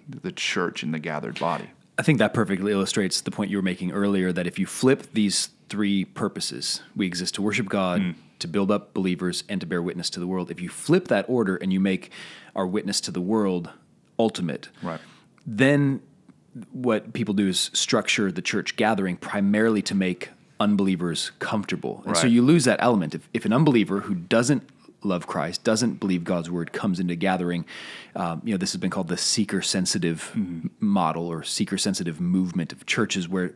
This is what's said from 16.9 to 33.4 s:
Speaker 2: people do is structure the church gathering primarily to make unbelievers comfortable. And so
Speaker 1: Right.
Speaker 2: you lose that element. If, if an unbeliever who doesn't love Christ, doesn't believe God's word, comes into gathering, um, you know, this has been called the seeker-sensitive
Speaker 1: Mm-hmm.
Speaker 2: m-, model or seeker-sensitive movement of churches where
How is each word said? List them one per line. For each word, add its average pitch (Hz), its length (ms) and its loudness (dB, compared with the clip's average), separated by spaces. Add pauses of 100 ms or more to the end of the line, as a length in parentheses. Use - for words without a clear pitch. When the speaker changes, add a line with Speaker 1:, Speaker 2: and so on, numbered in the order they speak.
Speaker 2:
people 107 200 -2
do 98 140 2
is 92 260 0
structure 104 580 0
the 87 100 -6
church - 340 -4
gathering 98 420 2
primarily 104 680 2
to - 120 -4
make 92 340 0 (300)
unbelievers 95 800 2
comfortable. 92 640 -4
And 85 120 0
so 85 60 2
Speaker 1:
Right. 123 80 6
Speaker 2:
you 120 100 8
lose 143 240 6
that 113 160 4
element. 95 340 4
If, - 180 -12
if - 120 -2
an 104 80 2
unbeliever 113 480 4
who 98 140 -4
doesn't 117 480 2 (380)
love 92 260 -2
Christ, 82 360 -4
doesn't 110 380 2
believe 92 240 0
God's 85 260 -2
word, 85 220 -4
comes 92 260 0
into 87 160 0
gathering, 87 480 0 (540)
um, 85 260 -4
you 117 80 -2
know, 98 60 2
this 92 160 -2
has 92 80 -8
been 95 80 0
called 92 180 -4
the 87 80 -2
seeker-sensitive 92 1200 0
Speaker 1:
Mm-hmm. 110 60 0 (240)
Speaker 2:
m-, - 60 -6 (100)
model 85 460 2
or 82 160 -6
seeker-sensitive 92 760 -2
movement 90 540 0
of - 120 -20
churches 95 440 -2
where 90 260 -2